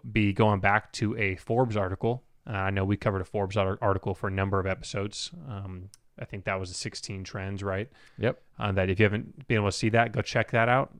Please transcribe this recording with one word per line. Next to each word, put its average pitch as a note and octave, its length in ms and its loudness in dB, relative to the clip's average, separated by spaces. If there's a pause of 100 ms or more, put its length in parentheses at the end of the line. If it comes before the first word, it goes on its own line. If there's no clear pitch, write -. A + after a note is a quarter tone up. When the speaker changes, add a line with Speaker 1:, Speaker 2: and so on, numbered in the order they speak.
(120)
Speaker 1:
be G#2+ 220 4
going G#2 260 4
back G2+ 320 2
to A2 240 -2
a G2 200 0
Forbes A#2 400 0
article. G#2 460 -2 (240)
Uh, A#2 60 -10
I G2 180 -2
know G2 140 0
we G2 140 2
covered F#2+ 240 0
a - 20 -8
Forbes G2+ 320 -4
ar-, G2 240 2
article G2 340 2
for - 140 -4
a - 40 -2
number G2 280 0
of F#2 60 -2
episodes. - 640 -6 (180)
Um, F#2+ 400 -10 (300)
I - 80 -12
think G2 180 -10
that F#2+ 160 0
was F#2 80 -6
the F2+ 60 -12
sixteen G2 500 -10
trends, G2 380 -8
right? G2 260 -2 (300)
Speaker 2:
Yep. A2 240 -2 (160)
Speaker 1:
Uh, G#2 140 -2
that F#2+ 180 2
if F#2 100 2
you A2 40 8
haven't G#2 440 -2
been A#2+ 80 2
able G#2 120 2
to F#2+ 40 2
see - 180 -2
that, A#2 220 4
go A2+ 80 0
check A2 300 -2
that A#2 180 4
out. C3 320 2